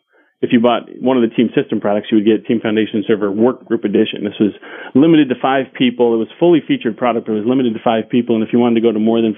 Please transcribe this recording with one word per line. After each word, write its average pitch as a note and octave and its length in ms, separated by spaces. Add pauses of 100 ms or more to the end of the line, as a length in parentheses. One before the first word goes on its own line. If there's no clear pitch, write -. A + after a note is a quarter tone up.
(420)
if B2 100
you B2+ 80
bought A#2 240 (160)
one B2+ 160
of A#2+ 120
the A2+ 60
Team A#2 220
System C3 240
products, G#2 320
you A2+ 60
would G2+ 80
get G#2+ 200
Team A2+ 140
Foundation G#2+ 480
Server G#2 240
Workgroup A2+ 540
Edition. G#2 400
This G#2 120
was G#2 140 (420)
limited D3+ 360
to B2 120
five C3+ 320
people. B2 400
It A2+ 40
was A2 100 (100)
fully E3+ 300
featured B2 300
product, A2+ 280
but A2 80
it G#2+ 60
was G#2 80
limited B2+ 260
to A2 60
five A2+ 300
people. A#2+ 260
And A2 80
if G#2+ 80
you A#2+ 80
wanted A#2+ 160
to A2 60
go A2+ 100
to G#2+ 80
more A2+ 220
than A2 160